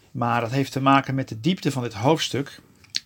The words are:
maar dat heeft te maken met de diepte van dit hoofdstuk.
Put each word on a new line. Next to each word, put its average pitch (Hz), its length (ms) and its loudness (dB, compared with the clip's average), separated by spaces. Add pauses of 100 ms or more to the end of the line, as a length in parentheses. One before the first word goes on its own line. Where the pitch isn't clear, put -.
(120)
maar 120 300 0
dat 113 100 -4
heeft 135 200 -2
te 131 100 -2
maken 135 340 2
met 131 120 -4
de 113 120 -10
diepte 156 320 0
van 127 120 -4
dit 117 100 -6
hoofdstuk. 135 680 0 (440)